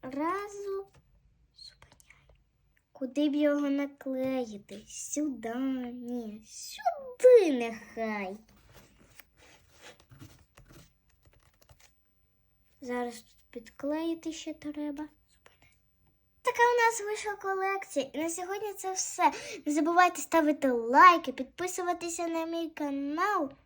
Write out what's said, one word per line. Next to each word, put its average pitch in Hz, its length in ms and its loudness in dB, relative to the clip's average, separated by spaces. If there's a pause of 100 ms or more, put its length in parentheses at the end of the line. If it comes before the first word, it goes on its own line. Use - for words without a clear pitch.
разу. 392 840 -6 (680)
Зупиняй. - 680 -20 (680)
Куди 277 360 -2
б 277 60 0
його 294 360 2
наклеїти? 262 1160 -4
Сюди. 233 680 -6
Ні, 247 920 -6
сюди 508 1040 6
нехай. 220 840 -4 (4000)
Зараз 247 340 -4
тут - 220 -20 (140)
підклеїти 320 840 -6
ще 311 220 -10
треба. 294 540 -8 (1300)
Така 494 200 2
у 480 140 4
нас 453 240 2
вийшла 415 340 -6
колекція. 381 800 -4
І 269 60 -6
на 330 120 -2
сьогодні 392 420 -6
це 381 200 -8
все. 359 400 0 (340)
Не 294 60 0
забувайте 339 500 4
ставити 302 480 2
лайки, 269 640 6
підписуватися 339 960 -6
на 330 200 -2
мій 330 240 -4
канал. 302 800 -2 (160)